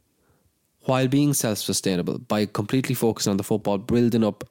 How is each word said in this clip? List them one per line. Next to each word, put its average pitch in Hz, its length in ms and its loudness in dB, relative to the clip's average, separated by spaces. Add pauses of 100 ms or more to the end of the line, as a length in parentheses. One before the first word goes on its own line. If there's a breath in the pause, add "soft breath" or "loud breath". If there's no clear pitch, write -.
(800)
while 131 260 2
being 143 260 2
self-sustainable 98 840 -2
by 107 260 0
completely 123 500 -2
focusing 110 360 0
on 98 60 2
the 101 80 -4
football, 104 320 -2
building 113 480 2
up 101 240 -2